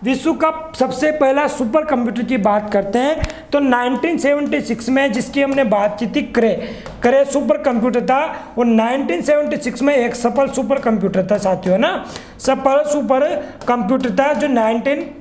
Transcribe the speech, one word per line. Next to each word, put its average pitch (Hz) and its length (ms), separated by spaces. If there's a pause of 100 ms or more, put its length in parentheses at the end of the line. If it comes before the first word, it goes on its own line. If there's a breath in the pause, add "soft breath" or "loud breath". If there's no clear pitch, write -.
विश्व 269 320
का 320 160 (240)
सबसे 262 380
पहला 285 340
सुपर 285 380
कंप्यूटर 240 380
की 247 160
बात 208 340
करते 202 260
हैं 302 280 (240 loud breath)
तो 285 80
नाइनटीन 262 580
सेवेंटी 285 440
सिक्स - 280
में 269 220
जिसकी 254 300
हमने 277 240
बात 208 340
की 233 80
थी 294 160
क्रे, 220 300 (480 loud breath)
क्रे 269 240
सुपर 277 340
कंप्यूटर 240 460
था 262 180 (340 loud breath)
और 240 80
नाइनटीन 240 560
सेवेंटी 294 380
सिक्स - 220
में 285 140
एक 240 200
सफल 240 340
सुपर 262 300
कंप्यूटर 190 480
था 208 120
साथियों, 185 360
है 208 60
ना, 349 220 (360 loud breath)
सफल 269 500
सुपर 277 400 (380 loud breath)
कंप्यूटर 240 480
था 277 180
जो 277 160
नाइनटीन 240 600 (120)